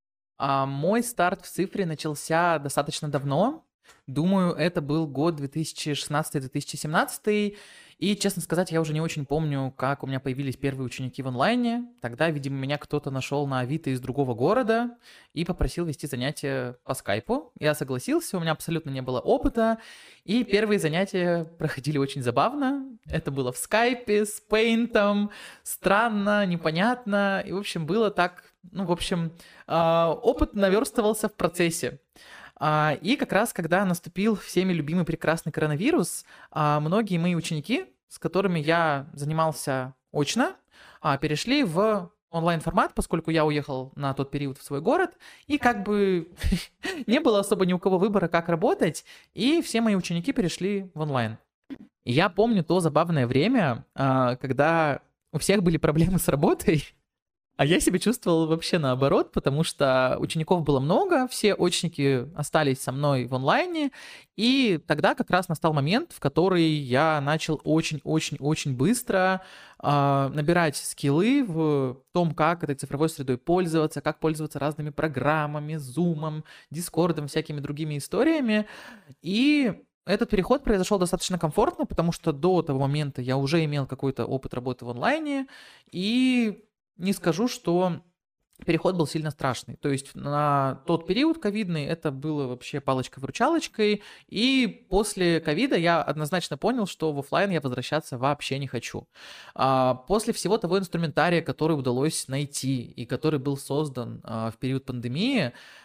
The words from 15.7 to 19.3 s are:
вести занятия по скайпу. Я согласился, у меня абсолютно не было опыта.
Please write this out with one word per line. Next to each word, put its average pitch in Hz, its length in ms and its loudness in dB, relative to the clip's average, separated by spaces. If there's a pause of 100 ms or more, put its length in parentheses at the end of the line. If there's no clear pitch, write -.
вести 156 200 -6
занятия 131 800 -4
по - 100 -4
скайпу. 208 640 -4
Я 151 160 0
согласился, 147 640 -4
у 170 40 -2
меня 165 100 0
абсолютно 156 380 -4
не 135 120 -6
было 127 200 -2
опыта. 226 560 2 (480)